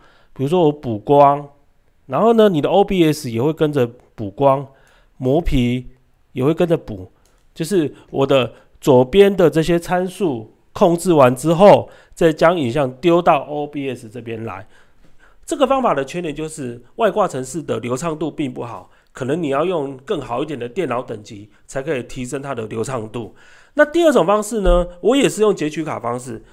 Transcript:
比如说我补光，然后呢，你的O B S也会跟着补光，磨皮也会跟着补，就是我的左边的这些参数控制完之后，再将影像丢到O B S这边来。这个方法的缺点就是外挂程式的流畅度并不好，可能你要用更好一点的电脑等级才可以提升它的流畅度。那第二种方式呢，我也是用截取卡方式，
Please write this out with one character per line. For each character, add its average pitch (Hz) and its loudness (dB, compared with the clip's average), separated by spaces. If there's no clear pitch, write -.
比 135 -8
如 139 -2
说 180 2
我 147 4
补 120 -6
光， 143 4
然 135 -4
后 220 4
呢， 214 6
你 156 0
的 139 -2
O 190 4
B 190 2
S 147 -2
也 117 -2
会 156 0
跟 151 -2
着 135 0
补 101 -10
光， 139 0
磨 135 0
皮 127 0
也 127 -6
会 151 2
跟 175 0
着 165 0
补， 98 -14
就 - -10
是 160 -2
我 135 0
的 127 0
左 127 6
边 196 4
的 170 4
这 156 0
些 170 0
参 180 -2
数 139 -6
控 175 4
制 175 0
完 127 6
之 156 0
后， 160 6
再 165 2
将 165 2
影 131 -2
像 135 -2
丢 170 4
到 170 2
O 147 -8
B 143 -8
S 120 -12
这 113 -16
边 113 -10
来。 95 -12
这 320 -6
个 269 4
方 269 0
法 208 0
的 139 -2
缺 175 -8
点 156 -6
就 156 -10
是 123 -12
外 220 0
挂 185 0
程 131 -8
式 151 -10
的 120 -6
流 120 -4
畅 160 -6
度 156 -6
并 139 -8
不 123 -12
好， 107 -14
可 - -12
能 131 -4
你 147 -4
要 139 -2
用 143 -4
更 175 -4
好 120 -6
一 156 -6
点 156 -10
的 120 -10
电 170 -6
脑 123 -4
等 113 -12
级 107 -20
才 135 -8
可 151 -4
以 120 -6
提 127 -10
升 135 -10
它 139 -10
的 113 -8
流 110 -6
畅 113 -6
度。 120 -12
那 294 2
第 330 0
二 302 4
种 190 4
方 208 2
式 214 -6
呢， 175 2
我 247 2
也 233 2
是 196 -4
用 214 4
截 156 -4
取 151 -6
卡 135 -8
方 120 -6
式， 120 -12